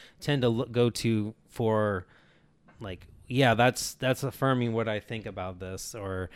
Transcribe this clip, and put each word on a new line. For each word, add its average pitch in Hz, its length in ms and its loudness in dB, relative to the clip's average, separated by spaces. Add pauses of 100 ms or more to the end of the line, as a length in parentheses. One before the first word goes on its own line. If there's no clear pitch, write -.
(200)
tend 143 220 0
to 123 60 4
look, 117 240 0
go 120 180 4
to 110 420 0 (160)
for, 107 560 0 (760)
like, 98 260 -12 (220)
yeah, 123 260 4
that's, 120 400 2
that's 131 300 -2
affirming 123 480 0
what 113 160 -2
I 107 100 -2
think 110 280 -10
about 92 340 -8
this, 92 340 -10
or 95 420 -6